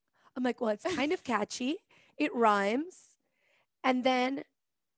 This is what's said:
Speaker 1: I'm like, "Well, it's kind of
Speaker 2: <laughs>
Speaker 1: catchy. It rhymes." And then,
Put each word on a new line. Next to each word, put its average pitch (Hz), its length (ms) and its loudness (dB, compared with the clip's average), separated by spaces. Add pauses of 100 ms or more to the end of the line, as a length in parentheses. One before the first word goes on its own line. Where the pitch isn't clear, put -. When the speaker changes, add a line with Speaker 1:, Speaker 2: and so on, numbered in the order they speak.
(360)
Speaker 1:
I'm 254 80 -6
like, 240 160 -2
"Well, 226 100 0
it's 208 140 -4 (100)
kind 294 180 0
of 370 120 -4
Speaker 2:
<laughs> 247 80 -4
Speaker 1:
catchy. 247 440 -2 (420)
It 294 160 0
rhymes." 226 800 0 (640)
And 254 220 2
then, 254 400 0 (540)